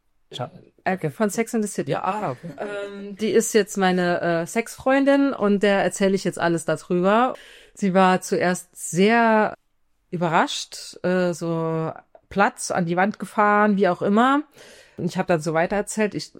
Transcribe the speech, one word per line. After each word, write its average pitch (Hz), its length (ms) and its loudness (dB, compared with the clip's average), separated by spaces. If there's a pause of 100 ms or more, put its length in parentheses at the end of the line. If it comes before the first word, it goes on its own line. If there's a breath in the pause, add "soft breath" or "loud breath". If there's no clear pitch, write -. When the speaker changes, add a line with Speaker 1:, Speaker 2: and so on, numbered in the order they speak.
(320)
Speaker 1:
Char- - 200 -10 (320)
Speaker 2:
Ecke 185 280 -4
von 208 180 -2
Sex 226 240 -4
and 220 100 -2
the 208 60 -6
City. 143 220 -6
Speaker 1:
Ja, 175 120 -4
ah, 190 280 -4
okay. 175 260 -12
Speaker 2:
Ähm, 202 600 -10
die 208 140 -2
ist - 220 2
jetzt 208 240 0
meine, 180 440 0
äh, 170 260 -2
Sexfreundin 277 880 0
und 202 280 0
der 196 220 4
erzähle 190 320 0
ich 190 80 -2
jetzt 180 160 -4
alles 170 260 0
darüber. 185 680 0 (400 loud breath)
Sie 196 200 -2
war 185 280 4
zuerst - 520 -2
sehr 220 800 2 (560)
überrascht, 175 920 -2
äh, 180 300 0
so 160 580 -4 (380)
platt - 420 0
an 185 140 -2
die 175 100 -4
Wand 196 240 0
gefahren, 208 580 2
wie 196 120 2
auch 175 120 -2
immer. 254 420 2 (540 loud breath)
Und - 80 -4
ich 175 120 -6
hab 185 100 -2
dann 170 140 2
so 156 120 -4
weitererzählt. 196 640 -2
Ich, - 240 -10